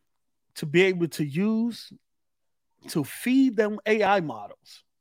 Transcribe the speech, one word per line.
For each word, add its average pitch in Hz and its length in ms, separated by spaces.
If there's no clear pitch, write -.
to - 100
be 165 180
able 180 260
to - 160
use 220 680
to 156 140
feed 254 540
them 214 280
A 214 180
I 196 180
models, 113 600